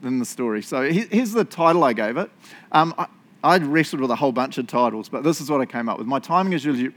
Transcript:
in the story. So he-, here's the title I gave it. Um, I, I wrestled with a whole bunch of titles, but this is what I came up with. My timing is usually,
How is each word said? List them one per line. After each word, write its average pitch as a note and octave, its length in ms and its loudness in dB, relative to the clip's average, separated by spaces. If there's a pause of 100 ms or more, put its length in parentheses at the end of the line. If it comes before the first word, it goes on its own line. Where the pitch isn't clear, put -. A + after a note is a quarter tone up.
in B2+ 160 -2
the A#2+ 60 -2
story. A2 360 -4
So C3 220 -4
he-, E3+ 260 0
here's A3 220 0
the A3 140 0
title E3 400 4
I B2+ 80 4
gave A2 240 -2
it. F#3+ 120 -4 (440)
Um, D#3+ 260 4
I, E3 80 -4 (380)
I F3 140 6
wrestled D3+ 420 0
with C3 100 0
a A#2 60 0
whole C3+ 160 0
bunch B2+ 260 -4
of B2 80 -6
titles, A2+ 420 0
but A#2+ 140 -8
this D#3 180 0
is C#3 80 -10
what C#3+ 120 0
I B2+ 40 0
came A#2 240 -6
up G#2 100 -6
with. A2+ 100 -8
My C3+ 100 -2
timing F#3 340 0
is D3 120 -2
usually, C3 320 -2